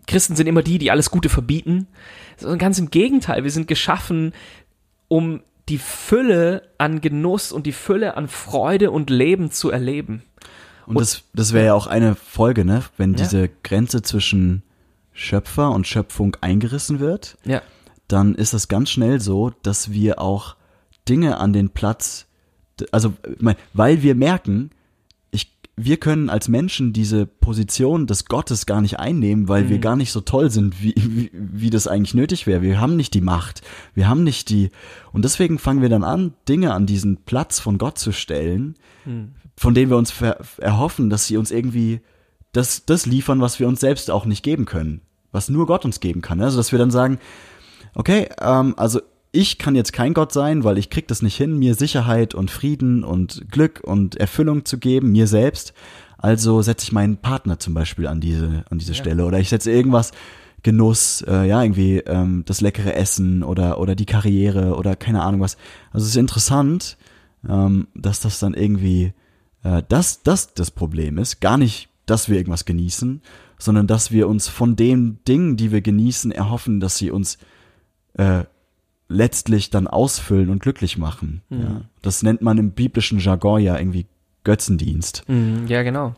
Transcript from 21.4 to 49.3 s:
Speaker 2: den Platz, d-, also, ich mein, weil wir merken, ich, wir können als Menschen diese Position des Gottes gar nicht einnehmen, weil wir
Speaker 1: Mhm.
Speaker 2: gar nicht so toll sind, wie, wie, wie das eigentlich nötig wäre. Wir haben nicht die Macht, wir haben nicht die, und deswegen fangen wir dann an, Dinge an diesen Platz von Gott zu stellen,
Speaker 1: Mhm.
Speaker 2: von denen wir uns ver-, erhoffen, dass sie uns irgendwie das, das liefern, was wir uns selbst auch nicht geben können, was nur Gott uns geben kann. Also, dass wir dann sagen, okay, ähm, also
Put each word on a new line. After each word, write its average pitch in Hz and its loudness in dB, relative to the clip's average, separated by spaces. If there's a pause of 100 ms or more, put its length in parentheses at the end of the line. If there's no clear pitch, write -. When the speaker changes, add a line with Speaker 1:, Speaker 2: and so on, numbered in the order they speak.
Speaker 2:
den 98 2
Platz, - -6 (540)
d-, - -8
also, 110 2 (160)
ich - -12
mein, 110 4 (180)
weil 135 4
wir 139 4
merken, 135 0 (580)
ich, - -8 (260)
wir 131 0
können 151 0
als 104 -2
Menschen 127 0
diese 107 0
Position 127 0
des 104 -2
Gottes 123 -4
gar 104 0
nicht 104 -2
einnehmen, 107 0
weil 101 2
wir 127 2
Speaker 1:
Mhm. - -2
Speaker 2:
gar 117 0
nicht 131 -2
so 117 -6
toll 139 2
sind, 101 0
wie, 107 0
wie, 113 0
wie 101 -4
das 107 0
eigentlich 101 0
nötig 156 0
wäre. 92 2
Wir 98 2
haben 156 2
nicht 139 -2
die 98 2
Macht, 90 -2 (320)
wir 95 2
haben 143 2
nicht 151 -2
die, 101 2 (420)
und - 0
deswegen 165 0
fangen 135 0
wir 127 4
dann 110 4
an, 165 -2 (160)
Dinge 151 2
an 95 2
diesen 98 0
Platz - -4
von 104 -2
Gott 107 -4
zu 110 -4
stellen, 90 -4 (300)
Speaker 1:
Mhm. 117 -10 (240)
Speaker 2:
von 120 2
denen 131 4
wir 123 6
uns 120 0
ver-, - -2 (200)
erhoffen, 113 0
dass 104 0
sie 107 -2
uns 110 -2
irgendwie 117 -2 (500)
das, - -2
das 165 2
liefern, 131 0
was 123 -2
wir 123 0
uns 127 0
selbst 139 0
auch 101 -2
nicht 104 -2
geben 147 -2
können, 78 -6 (300)
was 101 -4
nur 151 2
Gott 165 0
uns 113 -4
geben 85 -4
kann. 85 -4
Also, 131 0
dass 117 0
wir 123 4
dann 120 4
sagen, 127 2 (760)
okay, - 2 (140)
ähm, 131 2
also 113 0 (320)